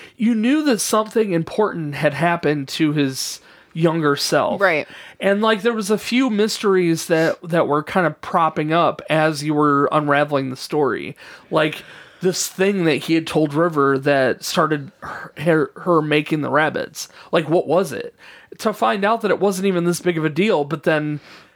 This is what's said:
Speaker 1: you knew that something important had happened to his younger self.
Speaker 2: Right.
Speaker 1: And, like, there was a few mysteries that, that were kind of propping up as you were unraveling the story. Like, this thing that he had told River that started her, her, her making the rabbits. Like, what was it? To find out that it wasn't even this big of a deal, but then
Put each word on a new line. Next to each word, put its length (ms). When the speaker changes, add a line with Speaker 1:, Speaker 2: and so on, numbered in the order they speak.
Speaker 1:
you 180
knew 300
that 160
something 500
important 640
had 180
happened 540
to 240
his 500
younger 420
self. 460
Speaker 2:
Right. 260
Speaker 1:
And, 220
like, 220
there 100
was 160
a 80
few 320
mysteries 800
that, 340
that 260
were 140
kind 240
of 160
propping 500
up 380
as 340
you 120
were 360
unraveling 600
the 40
story. 640
Like, 340
this 260
thing 380
that 100
he 200
had 120
told 260
River 460
that 460
started 560
her, 380
her, 360
her 260
making 380
the 100
rabbits. 600
Like, 160
what 180
was 240
it? 240
To 120
find 320
out 180
that 100
it 100
wasn't 240
even 180
this 160
big 180
of 60
a 60
deal, 340
but 200
then 360